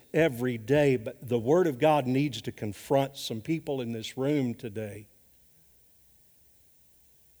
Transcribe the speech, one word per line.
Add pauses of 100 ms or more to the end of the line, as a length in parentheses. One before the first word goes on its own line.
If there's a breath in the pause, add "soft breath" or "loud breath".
(160 loud breath)
every
day,
but
the
Word
of
God
needs
to
confront
some
people
in
this
room
today. (2250)